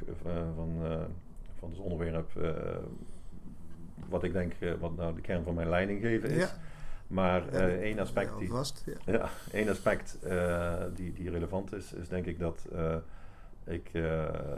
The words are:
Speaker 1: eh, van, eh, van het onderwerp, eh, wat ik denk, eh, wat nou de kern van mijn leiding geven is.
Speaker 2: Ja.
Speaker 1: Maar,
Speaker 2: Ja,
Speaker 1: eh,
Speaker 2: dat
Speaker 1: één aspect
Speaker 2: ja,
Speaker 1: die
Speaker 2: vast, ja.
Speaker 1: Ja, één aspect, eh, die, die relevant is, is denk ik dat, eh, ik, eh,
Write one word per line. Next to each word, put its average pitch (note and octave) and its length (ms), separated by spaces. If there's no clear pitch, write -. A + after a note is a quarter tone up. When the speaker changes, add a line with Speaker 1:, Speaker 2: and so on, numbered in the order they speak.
Speaker 1:
eh, F2 60
van, E2 280
eh, D#2+ 180
van E2+ 100
het E2 100
onderwerp, E2 560
eh, E2 140
wat F#2 140
ik F2 100
denk, F2 260
eh, F2 200
wat E2 160
nou E2 200
de - 60
kern F2 220
van F2 100
mijn E2 160
leiding G2 320
geven A2+ 280
is. D#3+ 120
Speaker 2:
Ja. F#3 80
Speaker 1:
Maar, F#2 360
Speaker 2:
Ja, - 80
Speaker 1:
eh, F#2 80
Speaker 2:
dat F#2 100
Speaker 1:
één G#2+ 180
aspect F#2+ 340
Speaker 2:
ja, G2+ 60
Speaker 1:
die F#2+ 100
Speaker 2:
vast, C3 360
ja. - 280
Speaker 1:
Ja, - 160
één G#2+ 180
aspect, - 540
eh, F2 500
die, F2 180
die F2+ 160
relevant F2+ 440
is, G2 200
is F2 160
denk F2+ 160
ik E2+ 140
dat, E2 340
eh, E2 220
ik, E2+ 280
eh, D#2+ 300